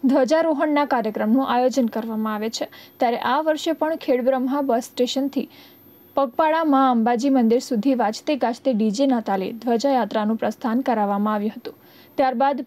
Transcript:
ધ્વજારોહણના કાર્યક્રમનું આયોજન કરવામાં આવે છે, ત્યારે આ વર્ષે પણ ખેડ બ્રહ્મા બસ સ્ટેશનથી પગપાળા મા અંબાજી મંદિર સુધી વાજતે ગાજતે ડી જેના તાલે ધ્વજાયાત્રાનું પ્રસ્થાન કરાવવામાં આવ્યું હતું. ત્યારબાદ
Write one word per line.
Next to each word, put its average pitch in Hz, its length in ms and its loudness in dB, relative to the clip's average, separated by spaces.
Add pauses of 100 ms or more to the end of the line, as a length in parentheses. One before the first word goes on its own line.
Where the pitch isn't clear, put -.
(100)
ધ્વજારોહણના 294 800 2
કાર્યક્રમનું 220 600 0
આયોજન 247 400 0
કરવામાં 220 400 -4
આવે 214 160 -6
છે, - 240 -8 (240)
ત્યારે 233 320 0
આ 277 160 0
વર્ષે 311 340 -2
પણ 311 240 -4
ખેડ 254 240 2
બ્રહ્મા 269 400 0
બસ 233 260 -2
સ્ટેશનથી 269 560 -2 (680)
પગપાળા 311 560 0
મા 269 180 4
અંબાજી 240 420 2
મંદિર 247 320 4
સુધી 262 360 0
વાજતે 220 420 -2
ગાજતે 240 260 -2
ડી 220 300 0
જેના 269 260 2
તાલે 190 240 -2 (140)
ધ્વજાયાત્રાનું 226 800 0
પ્રસ્થાન 220 420 -2
કરાવવામાં 208 500 0
આવ્યું 214 220 -4
હતું. - 180 -14 (440)
ત્યારબાદ 269 480 0